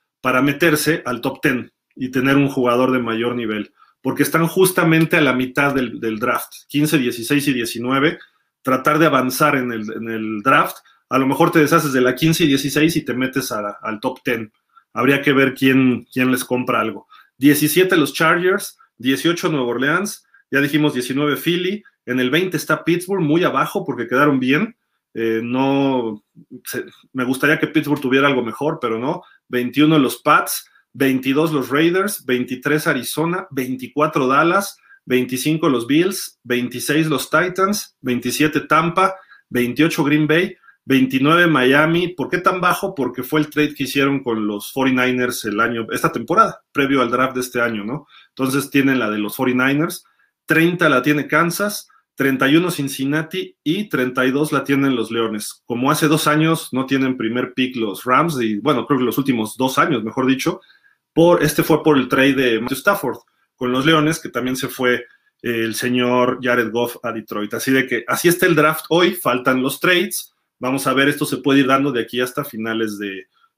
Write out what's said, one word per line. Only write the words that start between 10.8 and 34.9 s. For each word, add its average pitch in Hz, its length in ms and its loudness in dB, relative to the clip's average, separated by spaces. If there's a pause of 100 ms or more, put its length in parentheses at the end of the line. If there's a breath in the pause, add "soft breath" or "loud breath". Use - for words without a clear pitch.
a 127 100 0
lo 135 80 2
mejor 151 240 2
te 165 100 4
deshaces 151 340 4
de 131 80 4
la 127 120 2
quince 160 300 2
y - 20 4
dieciséis 143 480 2
y 139 100 -2
te 123 100 -6
metes 127 380 -4
a, 104 280 -6
al 107 200 -8
top 127 220 -6
ten. 113 300 -4 (400 soft breath)
Habría 135 300 2
que 147 100 4
ver 135 220 2
quién, 131 580 2
quién 127 180 0
les 127 140 -2
compra 123 360 -2
algo. 107 280 -6 (300 soft breath)
Diecisiete 151 580 4
los 139 160 2
Chargers, 180 640 0 (220 soft breath)
dieciocho 147 500 0
Nueva 135 200 -2
Orleans, 147 580 -2 (240 soft breath)
ya 139 100 2
dijimos 147 320 2
diecinueve 139 440 -2
Philly, 180 460 -2 (240 soft breath)
en 127 140 -2
el 127 80 2
veinte 170 280 0
está 151 280 -2
Pittsburgh, 175 380 -2
muy 160 220 2
abajo 156 400 -2
porque 120 240 -6
quedaron 135 320 2
bien. 151 360 0 (380)
Eh, 113 280 -2
no, 127 800 -2 (400)
se, 123 200 -10 (280)
me 127 120 -4
gustaría 143 340 2
que 156 100 -2
Pittsburgh 147 320 0
tuviera 135 260 2
algo 131 160 2
mejor, 139 380 -4
pero 113 180 -2
no. 156 240 -4 (260 loud breath)
Veintiuno 127 500 2
los 123 200 2
Pats, - 500 0 (240 soft breath)
veintidós 135 600 0
los 127 180 -2
Raiders, 175 560 0
veintitrés 131 640 -2
Arizona, 160 640 -2
veinticuatro 131 760 -2
Dallas, 160 500 2 (280 soft breath)